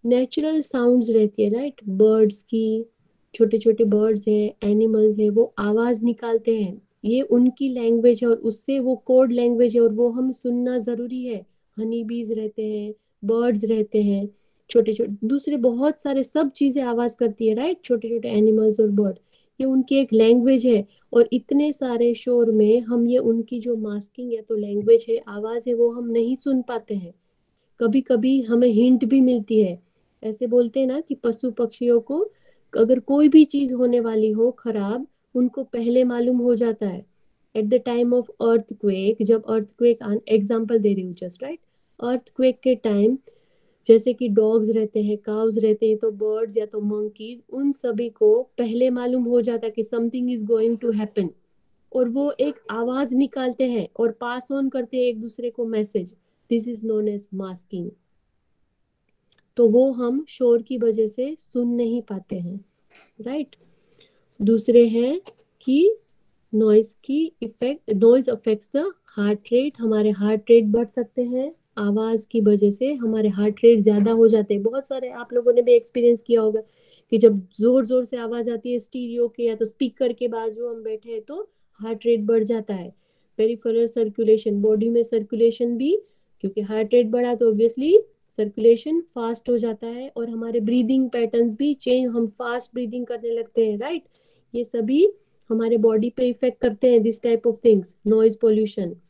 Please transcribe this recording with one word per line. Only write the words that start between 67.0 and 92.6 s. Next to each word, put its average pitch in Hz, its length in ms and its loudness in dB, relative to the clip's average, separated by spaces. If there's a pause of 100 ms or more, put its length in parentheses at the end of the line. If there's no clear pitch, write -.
की 311 280 -4 (100)
effect, 240 480 -8
noise 233 380 4
affects 214 380 -4 (100)
the 302 80 0
heart 208 540 -4 (140)
rate। 269 260 0
हमारे 214 320 0
heart 208 400 -2
rate 233 140 8
बढ़ 226 220 0
सकते 247 360 -6
हैं, 254 320 -4 (240)
आवाज 214 460 -2
की 233 160 -2
वजह 202 300 4
से 254 220 -2
हमारे 220 360 -2
heart 202 360 -2
rate 233 160 8
ज्यादा 208 320 4
हो 226 160 6
जाते 214 260 2
हैं। 202 80 -2
बहुत 254 240 -4
सारे 254 220 -8
आप 240 240 -14
लोगों 240 200 2
ने 240 100 4
भी 247 100 4
experience 233 500 2
किया 233 180 2
होगा 214 200 0 (500)
कि 226 80 2
जब 202 220 6 (200)
जोर 247 260 4
जोर 254 180 0
से 247 120 -10
आवाज 233 320 -6
आती 233 240 -6
है 247 60 -4
stereo 240 500 -6
के 240 140 -8
या 226 120 -2
तो 220 120 -4
speaker 240 460 -4
के 240 160 -6
बाजू 226 400 -8
हम 226 140 -12
बैठे 220 300 -10
हैं 220 80 -8
तो 320 280 -14 (240)
heart 220 340 -8
rate 233 140 2
बढ़ 220 240 0
जाता 214 300 -4
है। 180 200 -12 (420)
Peripheral 226 500 0
circulation, 220 760 0
body 220 280 2
में 233 120 2
circulation 233 760 0
भी, 302 220 -2 (420)
क्योंकि 196 200 -6
heart 214 340 -4
rate 247 120 4
बढ़ा 240 280 -2
तो 226 180 2
obviously 254 460 2 (380)
circulation 233 640 2
fast 240 500 -8
हो 240 80 0
जाता 226 280 -6
है 247 300 -12
और 233 140 -8
हमारे 226 300 -6
breathing 247 500 0
patterns 233 460 -2
भी 285 180 -2
change, 254 340 -2
हम 233 180 -2
fast 240 480 -10